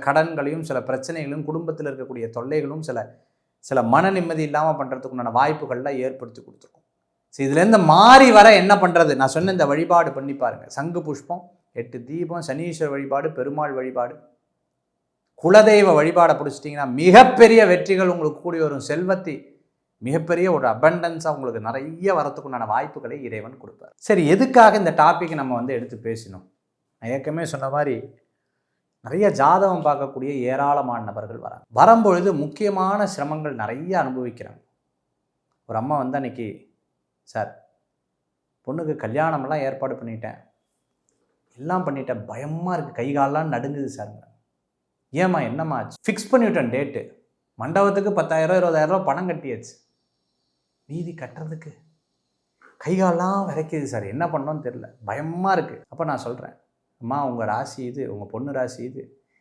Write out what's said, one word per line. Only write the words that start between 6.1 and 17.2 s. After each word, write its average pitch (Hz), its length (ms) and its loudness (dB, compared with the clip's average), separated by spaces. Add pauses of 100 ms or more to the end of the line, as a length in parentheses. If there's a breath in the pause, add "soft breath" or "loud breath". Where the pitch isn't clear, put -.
கொடுத்துருக்கும். - 440 -20 (440)
So, - 160 -12
இதுலேருந்து 180 400 4
மாறி 233 460 10
வர 214 240 12
என்ன 190 200 6
பண்றது? 170 400 4
நான் 131 200 0
சொன்ன 185 200 0
இந்த 165 100 2
வழிபாடு 165 460 2
பண்ணி 139 240 -8
பாருங்க. 120 340 -6
சங்கு 165 320 -8
புஷ்பம், 156 420 -10 (300)
எட்டு 117 300 -12
தீபம், 165 440 -10
சனீஸ்வர 156 420 -6
வழிபாடு, 139 420 -4
பெருமாள் 143 420 -6
வழிபாடு, 127 420 -6 (1300)
குலதெய்வ 208 520 8
வழிபாடை 165 400 4
பிடிச்சிட்டிங்கன்னா 143 580 -8
மிகப்பெரிய 220 720 10